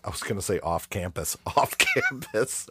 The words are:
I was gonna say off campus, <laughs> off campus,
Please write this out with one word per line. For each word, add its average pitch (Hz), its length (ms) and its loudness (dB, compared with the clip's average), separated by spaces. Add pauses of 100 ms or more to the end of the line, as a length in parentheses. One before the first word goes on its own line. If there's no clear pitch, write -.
I 98 60 -6
was - 120 -6
gonna 98 200 -2
say 92 180 2
off 82 300 -2
campus, 87 520 -2
<laughs> - 140 -2
off - 220 4
campus, - 920 0